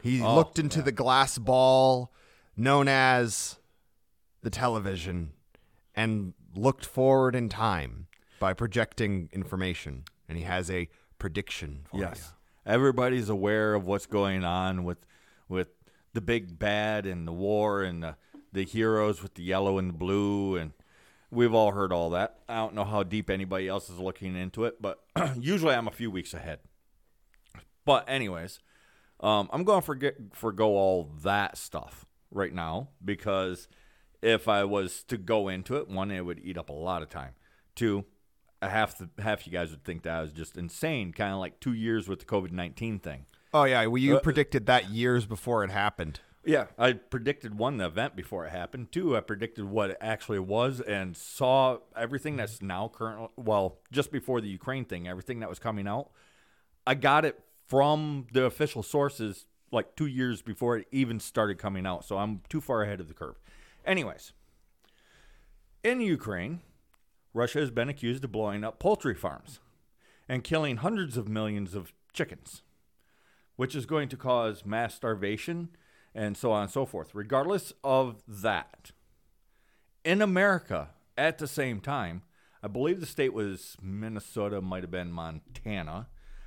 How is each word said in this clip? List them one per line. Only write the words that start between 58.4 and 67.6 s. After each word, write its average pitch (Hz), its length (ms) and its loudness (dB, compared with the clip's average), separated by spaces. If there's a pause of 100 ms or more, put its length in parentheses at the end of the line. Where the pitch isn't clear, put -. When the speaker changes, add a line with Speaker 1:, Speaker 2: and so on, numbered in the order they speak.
Speaker 2:
official - 380 0
sources, 135 640 -2 (240)
like, - 260 -2
two 156 100 0
years 127 360 -2
before 120 340 0
it 104 160 -6
even 123 280 0
started 104 380 0
coming 95 280 -4
out. 90 180 -4
So 98 140 -4
I'm 104 320 -4
too 156 100 -2
far 117 220 0
ahead 101 180 -4
of 80 80 -12
the 80 60 -18
curve. 65 240 -12 (480)
Anyways, 156 460 -2 (1500)
in 247 180 2
Ukraine, 135 600 -2 (760)
Russia 120 260 0